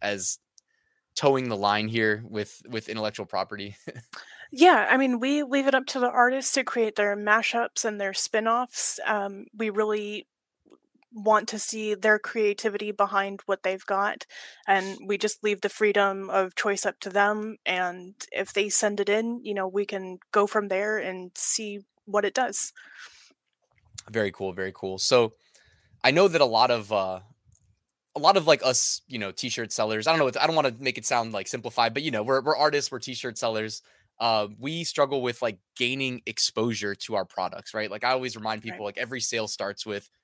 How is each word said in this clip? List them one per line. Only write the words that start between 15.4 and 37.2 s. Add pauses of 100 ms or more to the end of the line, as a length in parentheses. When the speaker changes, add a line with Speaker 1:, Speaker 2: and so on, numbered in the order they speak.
Speaker 2:
leave
the
freedom
of
choice
up
to
them.
And (160)
if
they
send
it
in,
you
know,
we
can (120)
go
from
there
and
see (240)
what
it
does. (1400)
Speaker 1:
Very
cool,
very
cool.
So (680)
I
know
that
a
lot
of,
uh, (920)
a
lot
of,
like,
us,
you
know,
t-shirt
sellers,
I
don't
know
what,
I
don't
wanna
make
it
sound,
like,
simplified,
but,
you
know,
we're,
we're
artists,
we're
t-shirt
sellers. (360)
Uh, (100)
we
struggle
with,
like, (180)
gaining
exposure
to
our